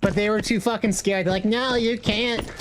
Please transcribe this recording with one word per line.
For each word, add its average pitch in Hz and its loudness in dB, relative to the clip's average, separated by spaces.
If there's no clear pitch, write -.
But 196 2
they 208 2
were 214 0
too 226 0
fucking 220 0
scared. 190 0
They're 185 2
like, 190 0
No, 247 0
you 233 0
can't. 233 -2